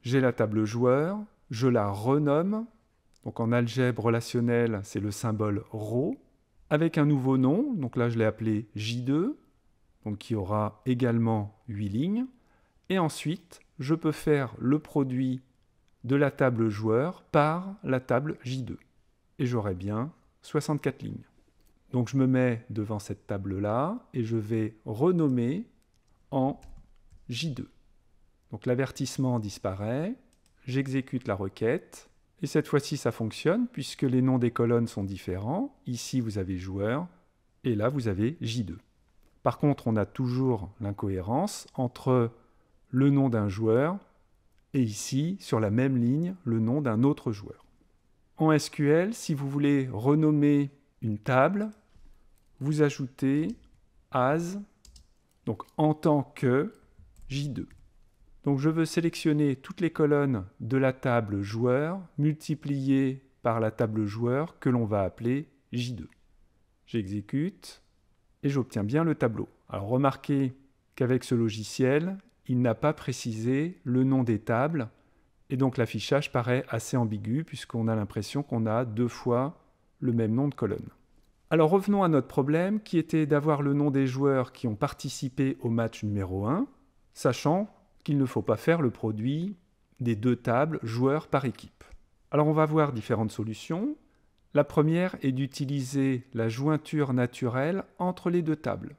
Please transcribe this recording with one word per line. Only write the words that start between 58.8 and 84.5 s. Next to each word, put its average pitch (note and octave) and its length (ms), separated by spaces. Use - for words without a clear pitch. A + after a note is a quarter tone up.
sélectionner D3+ 680
toutes - 260
les D#3+ 100
colonnes C#3+ 540
de A#2 180
la C3 160
table A#2 480
joueur B2+ 600
multipliées C#3 1080
par A#2 180
la A2 120
table G#2+ 340
joueur A#2+ 540
que C#3 100
l'on A#2+ 160
va G2+ 180
appeler A#2+ 440
J A#2+ 220
deux. E2 160
J'exécute A2 960
et C#3+ 60
j'obtiens B2 340
bien C#3 200
le D#3+ 120
tableau. G#2+ 340
Alors G2 180
remarquez C3+ 640
qu'avec B2+ 280
ce - 100
logiciel, B2+ 840
il B2 140
n'a A#2 140
pas D3+ 180
précisé B2+ 880
le B2+ 200
nom C3 180
des A#2 160
tables A#2+ 520
et C3+ 80
donc C3 200
l'affichage B2+ 540
paraît B2 380
assez - 260
ambigu A2 480
puisqu'on - 440
a A2+ 80
l'impression G#2+ 480
qu'on A2+ 240
a A2+ 180
deux A#2+ 220
fois B2+ 580
le B2+ 140
même A2+ 220
nom C#3 120
de C3+ 60
colonne. - 360
Alors D#3+ 220
revenons G3 320
à F3+ 40
notre C#3+ 200
problème E3 520
qui F3 200
était D#3+ 260
d'avoir D3 380
le C#3 100
nom C#3+ 160
des C3+ 160
joueurs C3+ 460